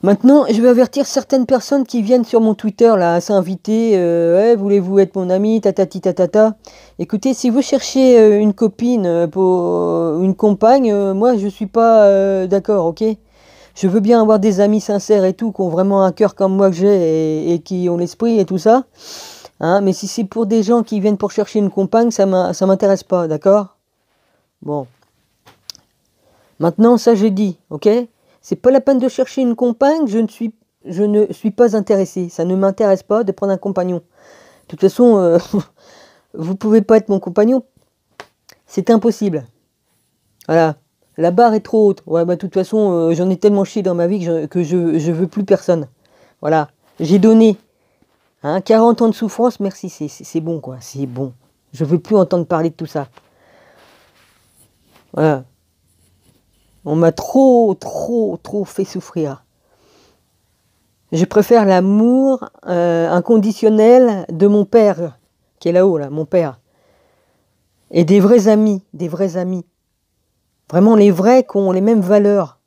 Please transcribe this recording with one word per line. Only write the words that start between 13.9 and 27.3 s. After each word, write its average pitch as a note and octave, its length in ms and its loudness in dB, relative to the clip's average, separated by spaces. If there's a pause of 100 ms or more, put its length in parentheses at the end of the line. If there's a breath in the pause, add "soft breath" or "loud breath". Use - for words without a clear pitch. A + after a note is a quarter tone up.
bien A3+ 200 4
avoir G#3+ 180 4
des G3 220 0
amis G#3 220 2
sincères G3+ 420 0
et F#3 80 0
tout, A3 180 -6
qui G3 120 -6
ont F3+ 80 -2
vraiment F#3+ 340 2
un F#3 80 0
cœur G3+ 220 0
comme F#3+ 200 0
moi G3 140 2
que F3+ 80 -2
j'ai D#3+ 720 0
et, E3+ 80 0
et E3+ 60 -4
qui F3+ 280 -4
ont F3 80 -2
l'esprit A3 420 -2
et G3 60 2
tout F#3 140 -4
ça. A#3 260 2 (760 loud breath)
Hein, F3 200 0
mais G3 140 0
si G3 140 -12
c'est A#3 160 -6
pour A3+ 200 -6
des A3 180 0
gens A#3 200 0
qui G#3+ 180 -6
viennent G#3 160 0
pour G3 140 -6
chercher G#3+ 300 -4
une G3 100 0
compagne, A3+ 400 0
ça G3+ 160 0
m'a-, F#3 260 -2
ça F#3+ 140 -4
m'intéresse F#3+ 360 0
pas, F3 260 -4
d'accord ? G3 500 0 (840)
Bon. D3 260 -8 (1700)
Maintenant, G3+ 380 2
ça, A#3 200 2
j'ai G#3 140 0